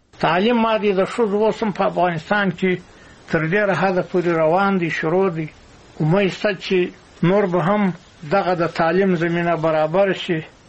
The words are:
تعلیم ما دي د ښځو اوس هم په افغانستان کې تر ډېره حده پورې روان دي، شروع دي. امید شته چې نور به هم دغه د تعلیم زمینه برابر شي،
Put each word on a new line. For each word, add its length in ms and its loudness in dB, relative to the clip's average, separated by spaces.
تعلیم 360 2
ما 200 0
دي 160 0
د 120 0
ښځو 300 -2
اوس 280 0
هم 100 -2
په 120 -2
افغانستان 680 0
کې 280 -2
تر 160 0
ډېره 280 0
حده 280 0
پورې 240 -2
روان 520 2
دي، 120 -2
شروع 380 0
دي. 200 -6
امید 280 2
شته 260 -2
چې 360 -2
نور 240 2
به 160 0
هم 300 0
دغه 220 2
د 120 0
تعلیم 480 0
زمینه 420 0
برابر 560 2
شي، 300 -4